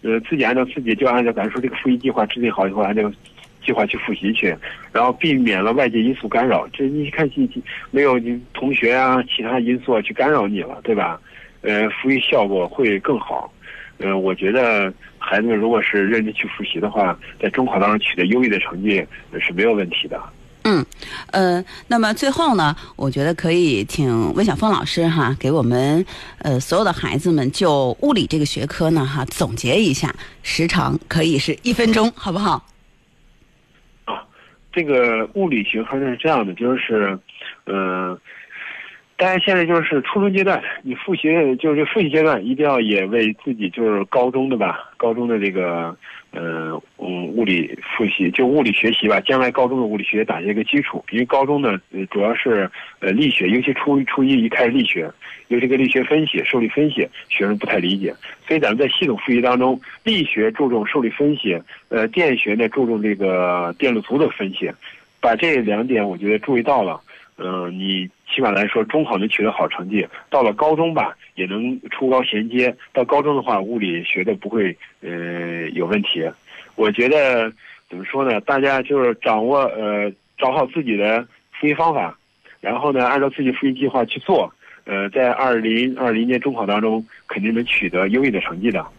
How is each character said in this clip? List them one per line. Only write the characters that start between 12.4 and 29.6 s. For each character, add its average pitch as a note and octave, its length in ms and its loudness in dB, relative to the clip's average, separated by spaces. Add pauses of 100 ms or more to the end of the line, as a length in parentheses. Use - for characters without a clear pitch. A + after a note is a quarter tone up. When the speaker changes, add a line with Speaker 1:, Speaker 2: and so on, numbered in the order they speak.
Speaker 2:
果 F#2+ 180 2
会 G#2+ 360 0
更 B2+ 180 0
好。 - 320 -6 (460)
呃， F#2+ 200 -2
我 F#2+ 160 0
觉 F#2+ 200 0
得 A2 400 2 (240)
孩 G#2 240 0
子 A#2 60 0
们 A2+ 100 2
如 A2 120 2
果 A2+ 120 2
是 G2+ 260 0
认 A2+ 160 2
真 G#2+ 100 -4
去 A2+ 140 -4
复 - 160 -10
习 - 160 -6
的 G#2 100 -2
话， G2 300 0 (220)
在 G2+ 80 0
中 B2+ 160 0
考 A#2+ 120 -2
当 G2+ 120 2
中 G#2+ 100 2
取 - 160 -2
得 F2+ 120 0
优 A#2 140 2
异 B2+ 60 2
的 G2 120 0
成 F2 220 -6
绩， G2 240 0 (260)
呃， F2 100 -10
是 - 100 -2
没 F2+ 120 -2
有 A#2 100 4
问 G2 160 0
题 - 180 -4
的。 - 100 -8 (460)
Speaker 1:
嗯， F#3+ 220 2 (460)
呃， F#3 320 2 (240)
那 A#3+ 100 2
么 A3 160 2
最 C4+ 160 0
后 D4+ 240 2
呢， D#3 220 2 (220)
我 C#3 120 -2
觉 C#3 140 -2
得 E3 100 2
可 E3 160 -2
以 D#3 360 4
请 A#2 480 0
温 G3+ 120 2
晓 F#3+ 80 2
峰 A3 160 0
老 - 140 2
师 E3 240 0
哈， C#3 320 0
给 C3 100 -2
我 D3+ 140 2
们， C#3 420 2 (340)
呃， C3 200 0
所 E3 180 -2
有 G#3+ 60 2
的 F#3 80 2
孩 - 260 -4
子 E3+ 140 2
们 C#3 180 2
就 C#3 520 2
物 D4 100 4
理 G#3 160 2
这 D#3 100 -2
个 D3 80 2
学 C#3 220 -4
科 D#3+ 240 0
呢 D#3 140 2
哈， C#3 200 -4
总 A2+ 300 -4
结 A#2+ 240 0